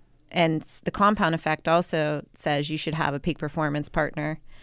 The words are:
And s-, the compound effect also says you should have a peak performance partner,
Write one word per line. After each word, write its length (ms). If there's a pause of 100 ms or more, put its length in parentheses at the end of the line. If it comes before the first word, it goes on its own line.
(300)
And 320
s-, 220
the 60
compound 440
effect 340
also 560 (100)
says 360
you 60
should 180
have 200
a 60
peak 180
performance 500
partner, 500 (240)